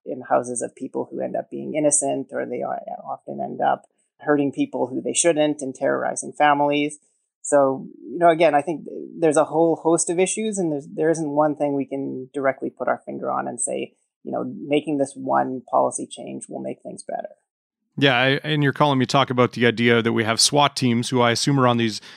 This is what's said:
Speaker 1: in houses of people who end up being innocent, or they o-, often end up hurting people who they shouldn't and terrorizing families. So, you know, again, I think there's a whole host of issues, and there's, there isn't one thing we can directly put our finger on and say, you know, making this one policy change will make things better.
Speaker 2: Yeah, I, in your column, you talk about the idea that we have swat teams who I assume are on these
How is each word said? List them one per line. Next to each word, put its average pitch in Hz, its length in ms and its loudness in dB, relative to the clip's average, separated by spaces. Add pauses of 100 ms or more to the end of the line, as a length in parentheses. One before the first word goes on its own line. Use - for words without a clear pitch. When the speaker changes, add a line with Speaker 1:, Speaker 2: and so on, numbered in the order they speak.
Speaker 1:
in 127 220 -10
houses 123 340 0
of 123 140 -10
people 127 340 -8
who 135 100 -8
end 135 140 -6
up 139 160 -4
being 135 240 -10
innocent, 143 580 0
or 127 140 -6
they 123 160 -8
o-, 135 420 -8
often 131 380 -12
end 139 180 -8
up 135 260 0 (340)
hurting 143 320 2
people 131 340 -4
who 127 160 -8
they 123 100 -4
shouldn't 151 480 2
and 131 140 -8
terrorizing 135 580 -4
families. 147 680 2 (400)
So, 135 480 2 (200)
you 131 100 -10
know, 170 100 6
again, 160 260 4
I 143 80 4
think 156 220 -6 (340)
there's 156 180 4
a 151 100 6
whole 160 280 2
host 160 340 2
of 175 120 0
issues, 208 380 -2
and 170 120 0
there's, 147 160 -4
there 160 240 -2
isn't 156 180 -2
one 147 280 2
thing 147 180 0
we 139 120 -2
can 135 460 -8
directly 135 380 -2
put - 160 -8
our 127 180 -2
finger 135 240 -8
on 131 200 -4
and 123 120 -10
say, 131 340 -6 (280)
you - 80 -12
know, 123 140 -6 (200)
making 147 340 -2
this 135 180 -2
one 131 520 -2
policy 131 400 0
change 131 400 -12
will 131 140 -10
make 131 220 -12
things 123 180 -16
better. - 280 -10 (680)
Speaker 2:
Yeah, 139 200 4
I, 131 120 4 (200)
in 151 140 0
your 139 100 4
column, 143 280 4
you 123 60 2
talk 139 240 2
about 123 240 2
the 117 120 2
idea 117 340 4
that 113 120 0
we 113 100 0
have 110 180 0
swat 143 360 2
teams 120 320 2
who 127 120 2
I 120 120 4
assume 139 260 2
are 131 80 4
on 120 120 4
these 113 220 0 (160)